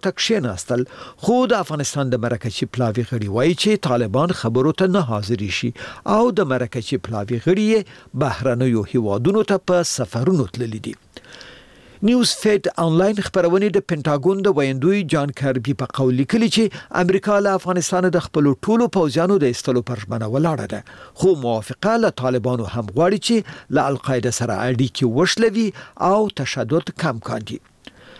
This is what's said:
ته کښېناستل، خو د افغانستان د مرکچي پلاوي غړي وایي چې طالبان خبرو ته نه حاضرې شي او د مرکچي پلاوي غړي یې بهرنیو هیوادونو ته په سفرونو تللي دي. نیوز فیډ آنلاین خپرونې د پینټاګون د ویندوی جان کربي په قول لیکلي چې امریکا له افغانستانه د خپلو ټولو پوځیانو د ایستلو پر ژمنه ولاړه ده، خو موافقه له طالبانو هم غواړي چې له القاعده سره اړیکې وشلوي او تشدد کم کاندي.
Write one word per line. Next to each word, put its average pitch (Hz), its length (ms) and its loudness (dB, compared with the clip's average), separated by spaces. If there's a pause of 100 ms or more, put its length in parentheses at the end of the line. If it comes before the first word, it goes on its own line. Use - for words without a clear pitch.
ته 190 160 0
کښېناستل، 127 680 -2 (380)
خو 226 160 4 (140)
د 202 120 0
افغانستان 143 480 -2
د 120 140 0
مرکچي 117 500 -4
پلاوي 117 320 0
غړي 104 300 -4
وایي 160 180 4
چې 208 320 2
طالبان 123 540 2
خبرو 127 300 2 (100)
ته 185 140 2
نه 190 120 2
حاضرې 104 480 -2
شي 117 140 -2 (480)
او 240 220 4
د 160 120 2
مرکچي 123 560 -2
پلاوي 113 380 -4
غړي 196 260 2
یې 220 80 4 (440)
بهرنیو 123 680 0
هیوادونو 120 580 2
ته 190 220 0
په 175 220 2
سفرونو 131 540 0 (100)
تللي 110 280 -6
دي. 117 80 -8 (1120)
نیوز 240 320 4
فیډ 208 340 2 (100)
آنلاین 185 440 2
خپرونې 185 480 2
د 196 160 2
پینټاګون 156 560 0
د 190 100 4
ویندوی 143 420 2 (140)
جان 143 280 0
کربي 131 420 -2
په - 180 -6
قول 127 200 4
لیکلي 220 360 2
چې 214 260 0 (200)
امریکا 196 440 2
له 196 140 2
افغانستانه 180 560 0
د 170 100 0
خپلو 147 280 2 (140)
ټولو 226 300 2
پوځیانو 170 460 2
د 120 100 2
ایستلو 123 360 -2
پر 104 140 -6
ژمنه 110 320 -6
ولاړه 143 400 0
ده، 101 40 -8 (380)
خو 185 160 4 (140)
موافقه 131 560 -2
له 180 180 2
طالبانو 123 480 0
هم 110 160 -4
غواړي 170 400 2
چې - 520 -2
له 139 140 2
القاعده 127 460 -2
سره 110 240 -2
اړیکې 131 420 0 (140)
وشلوي 214 500 2 (460)
او 214 260 0
تشدد 131 640 -4
کم 120 260 -4
کاندي. 113 340 -8 (560)